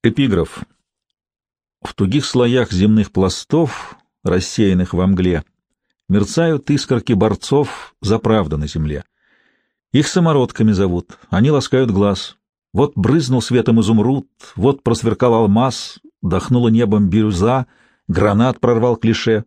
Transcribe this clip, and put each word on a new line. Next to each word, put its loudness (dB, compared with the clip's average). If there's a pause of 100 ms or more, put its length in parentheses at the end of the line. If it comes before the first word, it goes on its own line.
Эпиграф. -2 (1160)
В -14
тугих -2
слоях 0
земных 2
пластов, -2 (280)
рассеянных 0
во 0
мгле, 0 (640)
мерцают 0
искорки -2
борцов -2
за 0
правду 0
на -4
земле. -6 (880)
Их 2
самородками 0
зовут, -2 (140)
они 2
ласкают 0
глаз. -2 (360)
Вот 0
брызнул 2
светом 2
изумруд, 0 (300)
вот 0
просверкал 0
алмаз, 0 (220)
дохнула 0
небом 2
бирюза, 0 (400)
гранат 0
прорвал 0
клише. 0